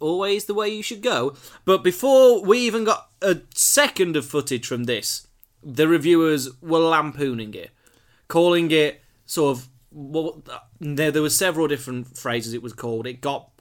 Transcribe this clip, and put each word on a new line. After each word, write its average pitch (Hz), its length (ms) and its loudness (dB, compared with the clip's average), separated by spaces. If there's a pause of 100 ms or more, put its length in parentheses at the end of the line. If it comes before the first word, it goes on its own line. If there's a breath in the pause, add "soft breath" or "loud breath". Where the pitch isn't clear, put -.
always 196 440 -2
the 208 100 -6
way 208 140 -2
you 214 140 -8
should 208 200 -10
go, 139 320 -2 (300 loud breath)
but 185 180 2
before 247 600 6
we 208 160 6
even 226 240 -2
got - 240 -2 (140)
a 185 160 2 (160)
second 190 600 2
of 131 100 -4
footage 131 400 -4
from 120 180 -6
this, 117 420 -6 (360)
the 151 260 0
reviewers 156 640 2 (100)
were 165 180 -2
lampooning 143 760 0
it, 90 160 -16 (580)
calling 170 420 2
it 151 300 0 (240)
sort 139 320 0
of, 123 120 -18 (220)
well, 151 520 -8 (360)
there, 151 320 -4
there 151 120 0
were 151 80 0
several 160 380 0
different 127 500 -8
phrases 117 340 -6
it 117 100 -10
was 113 120 -14
called. 113 320 -8
It 127 160 -14
got 139 260 -8 (120)